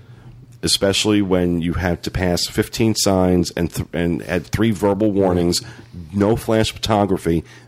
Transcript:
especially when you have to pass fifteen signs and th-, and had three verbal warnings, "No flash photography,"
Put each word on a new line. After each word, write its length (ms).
especially 580
when 400
you 120
have 300
to 80
pass 360
fifteen 480
signs 560
and 220
th-, 200
and 280
had 240
three 260
verbal 400
warnings, 500
"No 240
flash 340
photography," 720